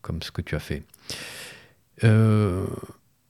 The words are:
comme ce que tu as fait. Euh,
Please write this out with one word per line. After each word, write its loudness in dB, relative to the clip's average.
comme -6
ce -12
que -6
tu -4
as -4
fait. -6
Euh, 4